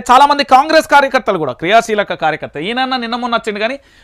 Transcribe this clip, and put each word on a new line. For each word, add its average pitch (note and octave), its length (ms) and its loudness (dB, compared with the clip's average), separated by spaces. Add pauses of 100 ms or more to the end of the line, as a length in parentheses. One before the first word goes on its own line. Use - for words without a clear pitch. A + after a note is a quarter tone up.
(100)
చాలామంది C#4+ 340 4
కాంగ్రెస్ D4+ 420 2
కార్యకర్తలు C4 520 0
కూడా, C#3+ 140 -6
క్రియాశీలక G3+ 640 0
కార్యకర్త, D#3 420 -6
ఈయనన్నా B3 400 -6
నిన్న A#3 200 -8
మొన్న A#3 200 -6
వచ్చిండు G#3+ 240 -8
కానీ A#3+ 180 -6 (240)